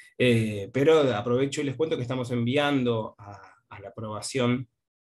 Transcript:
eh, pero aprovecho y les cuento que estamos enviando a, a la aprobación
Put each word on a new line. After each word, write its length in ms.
eh, 540
pero 280
aprovecho 460
y 40
les 100
cuento 220
que 60
estamos 280
enviando 880
a, 140
a 120
la 80
aprobación 800